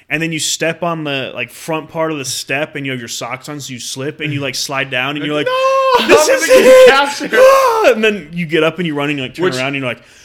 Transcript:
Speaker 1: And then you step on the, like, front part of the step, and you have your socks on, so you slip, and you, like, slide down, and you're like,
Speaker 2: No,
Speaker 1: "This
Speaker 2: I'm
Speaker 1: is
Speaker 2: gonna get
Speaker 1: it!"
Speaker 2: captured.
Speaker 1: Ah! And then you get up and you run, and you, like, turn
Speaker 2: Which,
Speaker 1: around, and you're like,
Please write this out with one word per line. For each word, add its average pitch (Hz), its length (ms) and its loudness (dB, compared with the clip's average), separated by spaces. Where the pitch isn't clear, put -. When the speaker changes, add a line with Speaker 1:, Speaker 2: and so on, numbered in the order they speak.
Speaker 1:
And 160 140 -6
then 165 100 -4
you 156 60 -6
step 160 440 -6
on 165 220 -6
the, 135 300 -8
like, 120 160 -10
front 156 400 -10
part 160 220 -4
of 151 60 -6
the 135 60 -8
step, 143 520 -6
and 139 100 -8
you 135 60 -6
have 127 80 -8
your 117 80 -14
socks 127 400 -10
on, 147 120 -12
so 135 120 -14
you 120 80 -14
slip, 139 400 -10
and 151 120 -6
you, 143 80 -6
like, 131 140 -6
slide 135 360 -6
down, 131 260 -4
and 147 100 -8
you're 147 80 -4
like, 151 120 -2
Speaker 2:
No, 523 600 0
Speaker 1:
"This - 200 6
Speaker 2:
I'm 539 80 4
Speaker 1:
is 508 120 -2
Speaker 2:
gonna 508 140 8
get - 40 6
Speaker 1:
it!" 523 220 10
Speaker 2:
captured. - 460 2
Speaker 1:
Ah! 494 600 6
And 220 100 -4
then 196 280 -2
you 175 140 -6
get 156 180 0
up 160 140 -2
and 180 100 -4
you 151 80 -4
run, 143 120 -4
and 147 100 -4
you, 131 60 -6
like, 131 100 -12
turn 170 100 -4
Speaker 2:
Which, 180 100 0
Speaker 1:
around, 131 200 -4
and - 20 -4
you're 135 100 -6
like, 117 160 -8